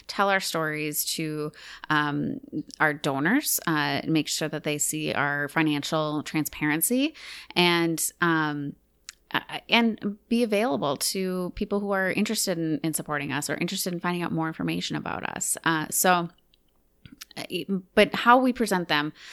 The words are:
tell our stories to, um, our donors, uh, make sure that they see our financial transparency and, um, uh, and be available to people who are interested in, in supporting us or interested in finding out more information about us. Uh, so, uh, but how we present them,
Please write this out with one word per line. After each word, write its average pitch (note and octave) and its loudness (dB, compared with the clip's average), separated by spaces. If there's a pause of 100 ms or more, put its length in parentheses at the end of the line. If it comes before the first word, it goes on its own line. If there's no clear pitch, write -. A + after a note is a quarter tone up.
tell G3+ 2
our F#3+ 4
stories D3+ -2
to, D#3 -4 (360)
um, D3 0 (400)
our D3+ 4
donors, D3+ 0
uh, D3 0
make D#3 2
sure - -2
that D3+ -8
they D3+ -2
see D3+ -2
our C#3+ 0
financial D3+ 2
transparency E3 0 (420)
and, E3+ 2 (100)
um, D#3 0 (600)
uh, - -2 (300)
and A3+ 2 (100)
be A#3 2
available G#3 0
to F#3 -2
people G3+ -2
who G3+ -4
are F#3+ 2
interested G#3 0
in, D#3+ 0
in D#3+ -2
supporting D3 -4
us C#3+ -2
or - -2
interested F3 -4
in E3+ -6
finding F3 -2
out E3+ -4
more D#3+ 0
information D#3+ -4
about - -6
us. - -4
Uh, D#3+ 0
so, F3+ 2 (1120)
uh, C3+ -10 (520)
but G3+ 8
how A#3+ 8
we B3+ 4
present G3 0
them, D3+ 2 (200)